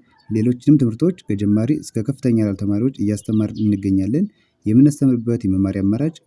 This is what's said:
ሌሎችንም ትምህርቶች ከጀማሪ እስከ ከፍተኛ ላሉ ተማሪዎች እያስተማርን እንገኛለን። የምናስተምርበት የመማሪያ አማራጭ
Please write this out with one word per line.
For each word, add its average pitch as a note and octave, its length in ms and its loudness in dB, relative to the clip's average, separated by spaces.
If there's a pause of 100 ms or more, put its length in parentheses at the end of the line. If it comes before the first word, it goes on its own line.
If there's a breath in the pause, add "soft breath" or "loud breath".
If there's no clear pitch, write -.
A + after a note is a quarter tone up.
(300 soft breath)
ሌሎችንም B2 480 2
ትምህርቶች C3 440 -2
ከጀማሪ G#2+ 560 -2
እስከ - 240 -8
ከፍተኛ B2 360 0
ላሉ G#2 180 0
ተማሪዎች G#2 440 -4
እያስተማርን G#2 600 -2
እንገኛለን። G2+ 680 0 (400 loud breath)
የምናስተምርበት A#2+ 760 2
የመማሪያ F#2+ 400 0
አማራጭ B2 340 -2 (100)